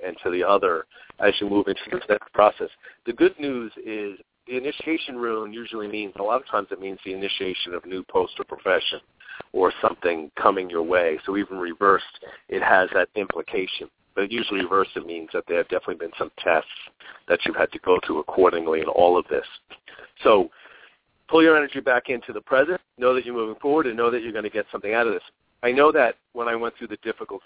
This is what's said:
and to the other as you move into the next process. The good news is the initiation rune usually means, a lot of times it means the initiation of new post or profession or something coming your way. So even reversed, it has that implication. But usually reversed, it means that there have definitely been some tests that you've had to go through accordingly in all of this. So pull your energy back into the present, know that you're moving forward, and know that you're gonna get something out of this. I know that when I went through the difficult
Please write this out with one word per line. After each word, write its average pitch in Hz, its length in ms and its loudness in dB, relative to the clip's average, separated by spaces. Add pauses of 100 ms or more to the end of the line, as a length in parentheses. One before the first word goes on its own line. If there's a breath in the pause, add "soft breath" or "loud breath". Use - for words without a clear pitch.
and 87 160 -8
to 95 80 -4
the 90 140 0
other 92 420 2 (320 loud breath)
as 101 220 4
you 104 80 -2
move 101 180 2
into 98 140 -4 (100)
the 180 180 -4
next - 240 -2
process. - 360 4 (360 loud breath)
The 120 80 -4
good 170 280 2
news 123 320 -6 (120)
is 104 320 -8 (300)
the 123 100 -8
initiation 143 600 -6
rune 110 360 -4
usually 110 360 -10
means, 101 320 -8
a - 20 -2
lot 113 180 2
of - 60 -12
times 101 240 -2
it 92 80 -8
means 95 260 -10
the 92 100 -8
initiation 95 600 -6
of 85 100 -10
new 92 200 -8
post 90 340 -2
or - 60 -10
profession - 560 -2 (520 loud breath)
or 92 200 2 (100)
something 82 480 -2 (100)
coming 95 300 2
your 85 140 -2
way. 85 420 2
So 98 100 -4
even 95 220 -4
reversed, 90 460 2 (440 loud breath)
it 95 140 -4
has 92 320 4
that 90 220 2
implication. 92 720 -6 (260)
But 98 160 -2
usually 110 300 -4
reversed, 95 340 0
it 80 100 -8
means 82 280 -10
that 87 160 -4
there 85 80 0
have 85 120 0
definitely - 280 -4
been 82 200 -10
some 80 220 -6
tests 82 320 0 (560 loud breath)
that - 180 0
you've - 120 -2
had 82 160 0
to - 80 -14
go 90 260 2
through 78 140 -2
accordingly 82 640 2
in 78 40 -4
all 87 320 6
of 80 100 -2
this. 69 180 -2 (760 loud breath)
So 107 280 6 (800 loud breath)
pull 160 140 6
your 160 140 8
energy 139 240 -2
back 123 280 0
into 123 240 -6
the 104 80 -8
present, 147 400 2 (180)
know 123 140 4
that 127 140 0
you're 120 80 -8
moving 110 260 -6
forward, 147 280 2
and 110 80 -4
know 117 160 2
that 120 100 -2
you're 113 100 -10
gonna 107 160 -6
get 104 220 -4
something 101 240 -6
out 117 140 2
of 104 40 0
this. 90 100 -4 (420)
I 123 80 0
know 143 180 6
that 135 240 2 (200)
when 117 120 -4
I 117 80 -2
went 113 220 -6
through 120 100 -12
the 104 120 -12
difficult 107 480 -10